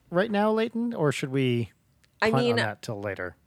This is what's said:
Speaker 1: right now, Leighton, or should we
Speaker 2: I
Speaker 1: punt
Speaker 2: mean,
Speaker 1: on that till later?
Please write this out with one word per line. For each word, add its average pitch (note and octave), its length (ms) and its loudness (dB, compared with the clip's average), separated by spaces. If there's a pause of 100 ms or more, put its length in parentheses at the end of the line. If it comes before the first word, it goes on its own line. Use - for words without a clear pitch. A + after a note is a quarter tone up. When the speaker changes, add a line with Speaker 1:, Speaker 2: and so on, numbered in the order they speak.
Speaker 1:
right F#3+ 200 2
now, G#3 220 2
Leighton, A3+ 420 -2
or D3+ 200 2
should C#3+ 180 -4
we B2+ 400 0 (500)
Speaker 2:
I A3 80 4
Speaker 1:
punt A#3 140 2
Speaker 2:
mean, A#3+ 160 2
Speaker 1:
on - 60 0
that - 160 -6
till G#2+ 180 -8
later? F#2 480 -6